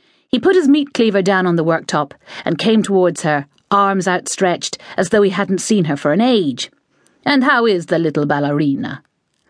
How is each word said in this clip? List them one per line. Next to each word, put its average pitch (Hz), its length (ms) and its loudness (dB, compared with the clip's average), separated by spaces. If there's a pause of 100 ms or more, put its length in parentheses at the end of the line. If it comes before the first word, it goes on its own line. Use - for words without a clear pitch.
(280)
He 247 120 -2
put 370 160 2
his 339 120 4
meat 285 260 2
cleaver 208 280 2
down 185 240 2
on 175 100 2
the 165 80 2
worktop 160 500 -2 (320)
and 170 120 -2
came 220 240 2
towards 180 400 0
her, 147 240 -2 (240)
arms 196 380 0
outstretched, - 720 -4 (180)
as - 120 -2
though 214 120 2
he 202 80 2
hadn't 190 320 -2
seen 202 240 0
her 147 120 -2
for 147 160 0
an 190 80 2
age. 196 500 -2 (540)
"And 269 180 2
how 254 240 2
is 180 200 0
the 165 120 0
little 151 260 0
ballerina?" 143 800 -2 (460)